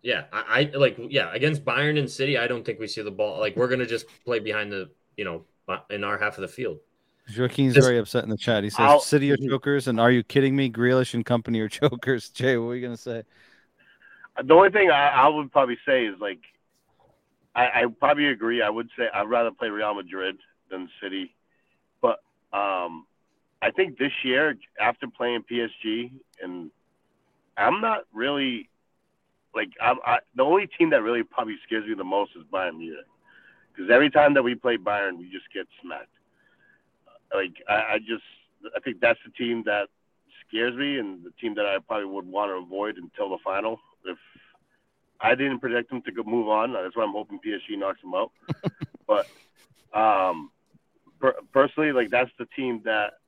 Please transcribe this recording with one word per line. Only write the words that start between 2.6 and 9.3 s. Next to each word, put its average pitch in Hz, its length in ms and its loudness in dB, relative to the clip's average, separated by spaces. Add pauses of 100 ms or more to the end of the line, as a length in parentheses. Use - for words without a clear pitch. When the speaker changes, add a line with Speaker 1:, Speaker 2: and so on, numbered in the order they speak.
Speaker 1:
think 107 140 -6
we 110 80 -8
see 110 140 -8
the 101 100 -8
ball. 101 280 -4
Like, 104 160 -2
we're 123 120 2
gonna 127 180 0
just 113 200 -6 (200)
play 117 140 -2
behind 104 320 -4
the, 95 180 -8 (280)
you 101 80 -6
know, 82 180 -8 (240)
bu-, 95 260 -6
in 101 100 -4
our 101 140 -2
half 104 200 -2
of 98 40 -10
the 92 60 -6
field. 101 320 -8 (580)
Speaker 2:
Joaquin's 127 380 2
Speaker 3:
Just 131 120 8
Speaker 2:
very 120 120 4
upset 113 260 -2
in 107 40 -8
the 104 80 -2
chat. 107 280 0
He 104 40 -2
says, 117 120 -6
Speaker 3:
I'll 143 180 8
Speaker 2:
"City 139 320 2